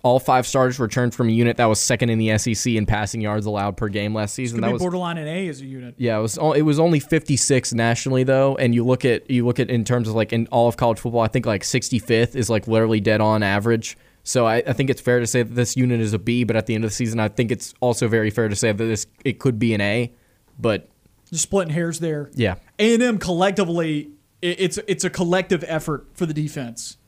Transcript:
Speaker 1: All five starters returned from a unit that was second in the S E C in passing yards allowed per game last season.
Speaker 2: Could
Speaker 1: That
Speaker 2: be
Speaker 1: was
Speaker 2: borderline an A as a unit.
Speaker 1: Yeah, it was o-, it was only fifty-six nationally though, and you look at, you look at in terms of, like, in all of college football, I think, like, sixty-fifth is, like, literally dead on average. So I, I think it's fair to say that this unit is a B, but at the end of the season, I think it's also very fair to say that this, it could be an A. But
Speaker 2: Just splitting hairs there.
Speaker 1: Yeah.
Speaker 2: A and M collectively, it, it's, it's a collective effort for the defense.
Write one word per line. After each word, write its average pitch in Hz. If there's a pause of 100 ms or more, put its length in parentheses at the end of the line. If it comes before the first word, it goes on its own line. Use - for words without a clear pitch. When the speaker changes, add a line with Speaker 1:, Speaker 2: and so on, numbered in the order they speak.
Speaker 1:
All 127
five 127
starters 127
returned 123
from 120
a 113
unit 117
that 117
was 110
second 120
in 113
the 110
S 107
E 117
C 113
in 104
passing 107
yards 107
allowed 101
per 110
game 104
last 107
season. 120
Speaker 2:
Could 113
Speaker 1:
That 113
Speaker 2:
be 123
Speaker 1:
was 113
Speaker 2:
borderline 175
an 151
A 180
as 135
a 135
unit. 127
Speaker 1:
Yeah, 117
it 107
was 110
o-, 151
it 147
was 151
only 160
fifty-six 135
nationally 120
though, 135
and 120
you 117
look 127
at, 120
you 123
look 120
at 123
in 120
terms 120
of, 110
like, 110
in 117
all 120
of 113
college 117
football, 120
I 113
think, 117
like, 104
sixty-fifth 117
is, 117
like, 107
literally 110
dead 107
on 107
average. 104 (260)
So 120
I, 113
I 135
think 135
it's 127
fair 123
to 117
say 123
that 113
this 120
unit 123
is 107
a 104
B, 120
but 110
at 110
the 113
end 110
of 107
the -
season, 113
I 107
think 113
it's -
also 123
very 107
fair 110
to 101
say 110
that 107
this, 110 (200)
it 135
could 120
be 113
an 104
A. 113 (440)
But 135 (420)
Speaker 2:
Just 165
splitting 180
hairs 170
there. 156
Speaker 1:
Yeah. 104 (240)
Speaker 2:
A 220
and 233
M 233
collectively, 170 (300)
it, 175
it's, 190
it's 180
a 180
collective 180
effort 156
for 180
the 156
defense. 143 (120)